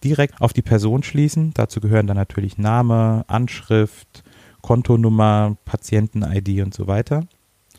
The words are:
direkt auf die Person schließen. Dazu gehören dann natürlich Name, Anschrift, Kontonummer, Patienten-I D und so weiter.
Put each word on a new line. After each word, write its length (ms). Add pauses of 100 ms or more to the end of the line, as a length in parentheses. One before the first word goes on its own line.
direkt 360
auf 140
die 80
Person 400
schließen. 540
Dazu 260
gehören 240
dann 120
natürlich 420
Name, 680
Anschrift, 960 (380)
Kontonummer, 1040
Patienten-I 800
D 180
und 140
so 100
weiter. 400 (540)